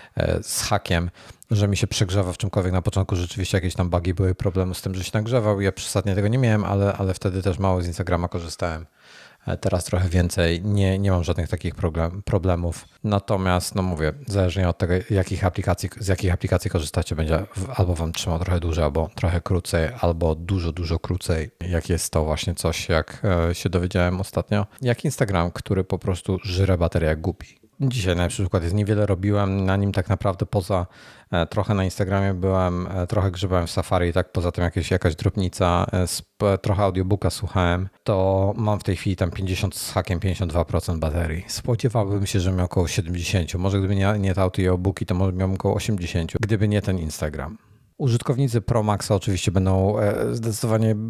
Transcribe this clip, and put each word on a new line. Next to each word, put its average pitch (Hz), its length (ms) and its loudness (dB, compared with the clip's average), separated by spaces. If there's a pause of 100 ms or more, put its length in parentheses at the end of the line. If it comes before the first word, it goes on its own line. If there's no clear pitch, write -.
(160)
e, - 260 0
z - 200 -6
hakiem, 87 480 0 (400)
że 104 180 4
mi 98 80 2
się - 100 0
przegrzewa 92 460 0
w - 60 -10
czymkolwiek. 92 340 0
Na 90 100 2
początku 95 340 0
rzeczywiście 90 400 -2
jakieś 90 180 0
tam 90 160 0
bugi 87 240 0
były, 92 200 2
problemy 92 400 -2
z - 80 -10
tym, 95 120 -4
że 92 100 -6
się - 100 -8
nagrzewał. 107 460 2
Ja 98 120 2
przesadnie - 420 -2
tego 101 140 2
nie 120 100 2
miałem, 110 260 4
ale, 98 280 2
ale 95 220 0
wtedy 95 280 -2
też 92 160 0
mało 92 240 2
z 87 40 -2
Instagrama 87 420 -2
korzystałem. 82 580 -6 (600)
E, 92 100 -2
teraz 92 280 0
trochę 92 240 0
więcej. 85 560 2
Nie, 101 340 2
nie 98 120 2
mam 90 140 2
żadnych 82 240 -2
takich - 260 -4
problem-, 82 480 -2
problemów. 87 600 0 (200)
Natomiast, 95 720 0
no 98 80 0
mówię, 80 300 0 (140)
zależnie 95 420 2
od 87 100 0
tego, 87 160 0 (160)
jakich 95 340 0
aplikacji, 98 460 0 (100)
z 92 80 -6
jakich 92 240 2
aplikacji 87 380 0
korzystacie, 80 460 -2
będzie 78 300 0 (100)
w-, 98 140 -6 (100)
albo 87 140 2
wam 80 180 -4
trzymał 85 260 -2
trochę 87 220 0
dłużej, 80 240 0
albo 78 300 0
trochę 85 260 0
krócej, 87 480 0 (120)
albo 82 340 2
dużo, 85 380 -2
dużo 82 260 -2
krócej. 87 520 -4 (180)
Jak 85 200 -2
jest 85 240 -2
to 76 120 2
właśnie 78 300 -2
coś, - 340 -4
jak, 80 340 -2 (280)
e, 85 40 -2
się - 140 -4
dowiedziałem 90 520 0
ostatnio, 101 460 -2 (160)
jak 120 220 -2
Instagram, 98 460 0
który 95 340 -2
po 92 140 -4
prostu 92 440 -2
żre 92 360 2
baterię 82 300 2
jak 78 120 0
głupi. - 440 -6 (160)
Dzisiaj 120 360 0
najlepszy 87 260 0
przykład 92 200 0
jest, 87 120 -2
niewiele 104 320 2
robiłem 98 580 2
na 95 120 2
nim 101 160 2
tak - 160 -2
naprawdę 98 380 0
poza, 92 400 0 (440)
e, 85 160 2
trochę 107 280 0
na 95 100 2
Instagramie 98 500 0
byłem, 90 520 2
e, 90 200 -2
trochę 98 240 2
grzebałem 90 360 0
w - 40 -6
Safari, 87 420 0
tak 90 200 0
poza 87 200 0
tym 87 120 0
jakieś, 85 260 0
jakaś 90 260 2
drobnica, 90 760 2
e, 92 100 2 (140)
sp-, 98 420 0
trochę 101 240 0
audiobooka 95 480 0
słuchałem, 90 580 0 (160)
to 95 520 2
mam 104 240 0
w - 40 -16
tej 92 120 0
chwili 95 200 -2
tam 90 140 0
pięćdziesiąt 92 460 -2
z - 160 -8
hakiem, 90 280 0
pięćdziesiąt 90 320 -2
dwa 85 120 2
procent 85 360 -2
baterii. 80 480 -2
Spodziewałbym 104 800 -2
się, 98 140 0
że 92 120 0
miał 90 140 2
około 87 220 0
siedemdziesięciu. 87 720 -2
Może 98 200 2
gdyby 98 180 2
nie, 98 220 2
nie 95 160 0
te 98 80 2
audiobooki, 90 640 0
to 90 80 -2
może 95 180 2
miałbym 95 220 0
około 98 200 2
osiemdziesięciu, 101 640 -2
gdyby 104 280 2
nie 104 140 2
ten 95 160 -2
Instagram. 78 600 -6 (400)
Użytkownicy 120 640 2
Pro 113 220 0
Maxa 107 320 0
oczywiście 98 360 0
będą, 95 480 4
e, 113 360 0
zdecydowanie 110 640 0 (140)